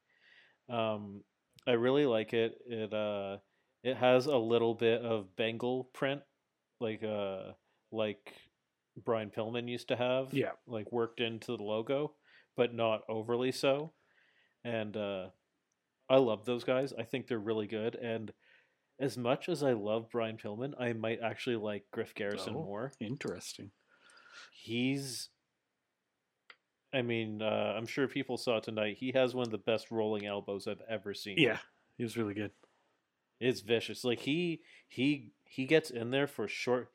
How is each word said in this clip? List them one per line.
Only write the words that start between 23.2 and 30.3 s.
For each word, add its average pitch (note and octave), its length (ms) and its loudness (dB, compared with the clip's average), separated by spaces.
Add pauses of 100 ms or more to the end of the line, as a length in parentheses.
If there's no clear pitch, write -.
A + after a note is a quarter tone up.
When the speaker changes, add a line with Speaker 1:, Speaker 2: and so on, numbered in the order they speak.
Speaker 1:
He's, B2+ 760 -4 (1600)
I C3+ 100 2
mean, A2+ 380 -2
uh, G#2+ 360 2
I'm A2+ 100 -4
sure C3+ 200 2
people B2+ 300 -4
saw A2+ 220 2
tonight. G#2+ 380 -2
He C3 140 -4
has B2+ 240 4
one B2+ 100 0
of A#2 60 -4
the A2 60 -4
best A2 340 0
rolling G#2+ 340 0
elbows G2+ 420 -4